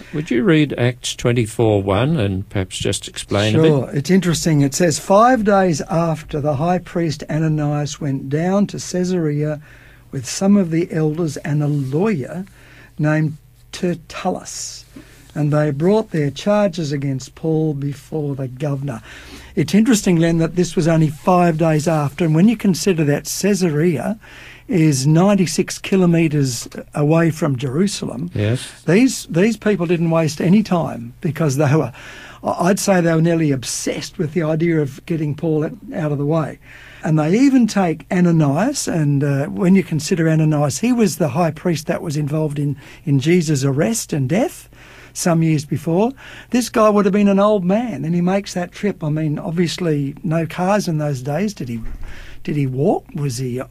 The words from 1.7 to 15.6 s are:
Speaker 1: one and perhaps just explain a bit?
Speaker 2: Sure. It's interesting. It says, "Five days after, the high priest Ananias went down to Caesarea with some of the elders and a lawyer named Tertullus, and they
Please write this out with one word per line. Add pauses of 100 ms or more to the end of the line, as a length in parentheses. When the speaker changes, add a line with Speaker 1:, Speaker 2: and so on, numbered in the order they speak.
Speaker 1:
one
and
perhaps
just
explain
a
bit?
Speaker 2:
Sure.
It's
interesting.
It
says,
"Five
days
after,
the
high
priest
Ananias
went
down
to
Caesarea (520)
with
some
of
the
elders
and
a
lawyer (540)
named (340)
Tertullus, (480)
and
they